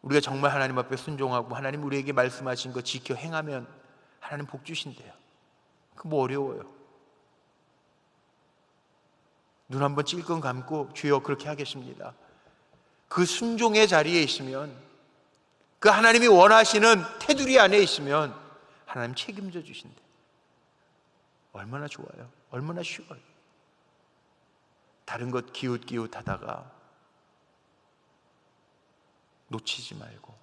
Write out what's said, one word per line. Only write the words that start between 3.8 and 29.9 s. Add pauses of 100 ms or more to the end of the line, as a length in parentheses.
하나님
복
주신대요. (840)
그
뭐
어려워요. (3000)
눈
한번
찔끔
감고
"주여,
그렇게
하겠습니다." (920)
그
순종의
자리에
있으면, (1040)
그
하나님이
원하시는 (160)
테두리
안에
있으면 (500)
하나님
책임져
주신대. (1600)
얼마나
좋아요. (200)
얼마나
쉬워요. (1900)
다른
것
기웃기웃하다가 (2750)
놓치지